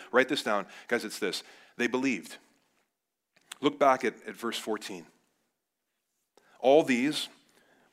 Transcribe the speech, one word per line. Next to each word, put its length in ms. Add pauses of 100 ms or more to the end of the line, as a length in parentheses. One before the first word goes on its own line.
(120)
Write 160
this 160
down. 220 (200)
Guys, 180
it's 140
this. 240 (340)
They 120
believed. 480 (1200)
Look 200
back 240
at, 100 (140)
at 80
verse 240
fourteen. 460 (1500)
All 240
these, 440 (640)